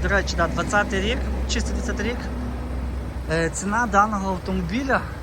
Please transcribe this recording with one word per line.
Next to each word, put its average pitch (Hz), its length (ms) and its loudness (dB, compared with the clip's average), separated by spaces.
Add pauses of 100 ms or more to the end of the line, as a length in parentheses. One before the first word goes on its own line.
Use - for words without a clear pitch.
до 180 60 2
речі, 190 280 2
да, 170 120 2
двадцятий 196 520 2
рік, 220 180 0 (300)
чистий - 260 0
двадцятий 208 320 -2
рік. 240 100 -2 (1120)
Е, 165 200 2
ціна 208 360 0
даного 202 440 4
автомобіля 190 720 0 (220)